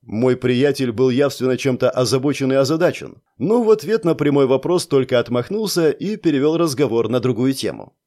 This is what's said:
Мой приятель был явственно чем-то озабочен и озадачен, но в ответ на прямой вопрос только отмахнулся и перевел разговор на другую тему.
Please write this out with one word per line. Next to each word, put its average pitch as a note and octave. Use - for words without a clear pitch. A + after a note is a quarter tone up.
Мой A#2+
приятель B2+
был B2+
явственно B2+
чем-то B2
озабочен C3
и -
озадачен, C3+
но A3
в A3
ответ G#3+
на D#3+
прямой C#3+
вопрос D3+
только B2+
отмахнулся D#3+
и G3
перевел D#3
разговор A#2+
на B2
другую B2+
тему. C2